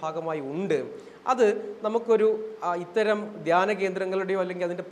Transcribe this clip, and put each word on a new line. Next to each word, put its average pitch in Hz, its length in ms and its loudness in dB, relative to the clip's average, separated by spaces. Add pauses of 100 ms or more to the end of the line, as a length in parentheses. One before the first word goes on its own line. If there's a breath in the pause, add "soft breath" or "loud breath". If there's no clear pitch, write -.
ഭാഗമായി 160 400 -4
ഉണ്ട്. 151 380 0 (480 loud breath)
അത് 247 200 6 (360)
നമുക്കൊരു, 220 460 4 (360)
ആ, 175 100 0
ഇത്തരം 208 440 0 (260)
ധ്യാന 175 280 4
കേന്ദ്രങ്ങളുടെയോ 190 680 -2
അല്ലെങ്കിൽ 180 280 -2
അതിൻ്റെ 175 240 -6